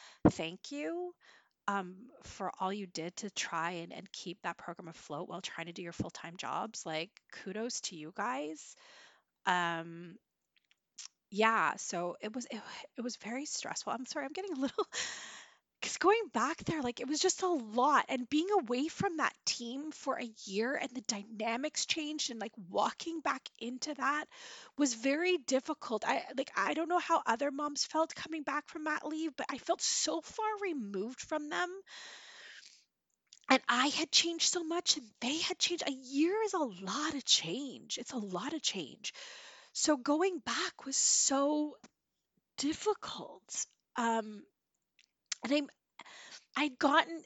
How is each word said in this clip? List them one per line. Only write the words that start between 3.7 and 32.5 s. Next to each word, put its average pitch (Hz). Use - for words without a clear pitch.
and, 175
and -
keep -
that 170
program 170
afloat 160
while 175
trying -
to 170
do 185
your 170
full-time -
jobs. 165
Like, 160
kudos 214
to 196
you 156
guys. 277
Um, 170
yeah, 208
so 175
it 214
was, 247
it, 220
it 247
was 233
very 247
stressful. -
I'm 247
sorry, 285
I'm 269
getting 370
a -
little, 269
<laughs> -
'cause -
going 427
back 262
there, 320
like, 240
it 277
was 294
just 359
a 381
lot. 247
And 247
being 311
away 269
from 349
that 277
team 269
for -
a 240
year 220
and 269
the 254
dynamics 226
changed 302
and, 233
like, -
walking 233
back -
into 247
that 285
was 269
very 302
difficult. 262
I, -
like, -
I 285
don't 311
know 349
how 330
other 277
moms 285
felt 320
coming 311
back 294
from 311
mat 302
leave, 311
but -
I 277
felt -
so -
far -
removed 233
from 302
them. 349